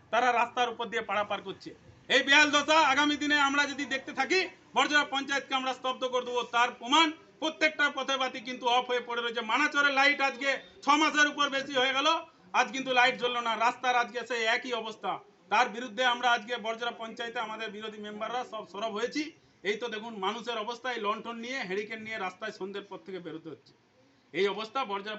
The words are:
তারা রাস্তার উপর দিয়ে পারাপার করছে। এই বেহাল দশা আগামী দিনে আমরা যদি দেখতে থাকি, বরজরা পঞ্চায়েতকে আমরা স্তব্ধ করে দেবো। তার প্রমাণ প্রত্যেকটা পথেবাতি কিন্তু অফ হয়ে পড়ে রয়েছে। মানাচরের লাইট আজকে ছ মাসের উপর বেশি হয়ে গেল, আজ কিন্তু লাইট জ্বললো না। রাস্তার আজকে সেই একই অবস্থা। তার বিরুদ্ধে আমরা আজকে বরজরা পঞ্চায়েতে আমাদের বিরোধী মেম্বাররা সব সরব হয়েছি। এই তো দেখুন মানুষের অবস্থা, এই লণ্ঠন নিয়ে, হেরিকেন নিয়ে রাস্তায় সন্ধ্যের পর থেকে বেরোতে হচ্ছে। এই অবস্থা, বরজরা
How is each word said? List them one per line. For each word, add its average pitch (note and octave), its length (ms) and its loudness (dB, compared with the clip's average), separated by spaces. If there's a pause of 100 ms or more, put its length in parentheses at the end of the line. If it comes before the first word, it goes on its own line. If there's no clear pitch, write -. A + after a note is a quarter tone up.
(120)
তারা B3 200 4
রাস্তার A#3 420 0
উপর A#3 180 -6
দিয়ে A3+ 180 -4
পারাপার G3+ 360 -2
করছে। - 240 -12 (440)
এই C4+ 140 6
বেহাল D4 280 8
দশা D4 220 6 (140)
আগামী D4 300 2
দিনে D4 140 2 (120)
আমরা C#4+ 140 2 (100)
যদি C4+ 120 -6 (100)
দেখতে C4+ 260 -8
থাকি, C#4+ 200 2 (360)
বরজরা C#4+ 360 4
পঞ্চায়েতকে C4+ 480 -2
আমরা C4 180 -2
স্তব্ধ B3+ 240 -4 (100)
করে B3 160 -2
দেবো। B3 140 -2 (120)
তার A#3+ 160 4 (100)
প্রমাণ D4 260 4 (340)
প্রত্যেকটা D#4 460 2 (120)
পথেবাতি C4 500 -2
কিন্তু B3+ 160 -8 (120)
অফ B3 140 4
হয়ে B3 180 0
পড়ে A#3+ 140 -4
রয়েছে। A#3 280 -4
মানাচরের C#4+ 480 2
লাইট C#4 300 4
আজকে C4+ 220 -2 (340)
ছ - 20 -2 (140)
মাসের D4 320 4
উপর D4 140 0 (100)
বেশি C4+ 240 -4
হয়ে C4 160 2
গেল, D4 120 2 (500)
আজ B3 160 4
কিন্তু C4 240 -4
লাইট B3 240 6
জ্বললো A#3+ 240 0
না। A3+ 100 0
রাস্তার B3 460 2
আজকে A#3 260 -4
সেই A#3 140 -2 (120)
একই B3 180 -2 (100)
অবস্থা। G#3 300 -6 (400)
তার A#3 220 6
বিরুদ্ধে A#3+ 280 -6 (120)
আমরা B3 220 0
আজকে A3+ 180 -6 (100)
বরজরা A3+ 360 -4
পঞ্চায়েতে A3+ 460 -8
আমাদের A3 300 -8
বিরোধী G#3+ 300 -10
মেম্বাররা A3 340 -6 (120)
সব G#3+ 200 -8
সরব G3+ 260 -6
হয়েছি। C#4+ 240 -2 (420)
এই G#3+ 160 0
তো A#3+ 140 -6
দেখুন A3+ 180 -10 (140)
মানুষের A3+ 380 -4
অবস্থা, A#3 300 -8
এই A#3 120 -6
লণ্ঠন A3+ 380 -4
নিয়ে, C4 140 -6 (100)
হেরিকেন G#3+ 380 -6
নিয়ে A3 120 -8
রাস্তায় G3 400 -8
সন্ধ্যের G3 320 -10
পর E3 160 -12
থেকে F#3+ 200 -10
বেরোতে D#3+ 260 -12
হচ্ছে। - 200 -20 (600)
এই F#3+ 200 2
অবস্থা, A3 260 -4 (100)
বরজরা G3+ 280 -6